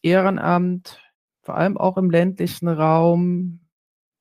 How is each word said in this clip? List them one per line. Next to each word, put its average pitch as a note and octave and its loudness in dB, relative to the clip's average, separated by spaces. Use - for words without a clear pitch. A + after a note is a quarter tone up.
Ehrenamt, F3+ 0
vor - -10
allem F#3+ -2
auch F#3 -2
im F#3+ 0
ländlichen F3 -2
Raum, E3+ 0